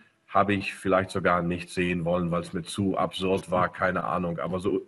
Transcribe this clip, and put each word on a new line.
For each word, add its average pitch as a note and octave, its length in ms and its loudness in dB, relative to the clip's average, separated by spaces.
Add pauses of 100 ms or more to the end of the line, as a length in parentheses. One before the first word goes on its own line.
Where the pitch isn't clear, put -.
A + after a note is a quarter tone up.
(260)
habe G2 280 2
ich F#2+ 200 -4
vielleicht F#2+ 360 2
sogar F2 320 2
nicht E2+ 280 -2
sehen F2+ 340 0
wollen, F2 280 0
weil E2+ 80 0
es E2+ 120 -8
mir E2+ 120 -4
zu F#2+ 340 0
absurd F#2 540 0
war, F2+ 200 2
keine F#2 300 0
Ahnung. E2+ 380 -2
Aber F2 180 -4
so, F#2+ 300 -2